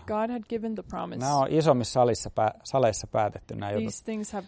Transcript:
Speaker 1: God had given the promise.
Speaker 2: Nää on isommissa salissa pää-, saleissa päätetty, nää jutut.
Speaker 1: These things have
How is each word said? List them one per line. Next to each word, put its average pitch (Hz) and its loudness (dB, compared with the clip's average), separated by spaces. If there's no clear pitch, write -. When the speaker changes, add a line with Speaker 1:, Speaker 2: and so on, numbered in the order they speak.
Speaker 1:
God 214 -2
had 247 -6
given 226 -4
the 214 -8
promise. 175 -8
Speaker 2:
Nää 139 2
on 135 4
isommissa 147 4
salissa 120 2
pää-, - 0
saleissa 120 2
päätetty, 107 -4
nää 104 -6
jutut. 104 -2
Speaker 1:
These 214 -8
things 214 -8
have 196 -8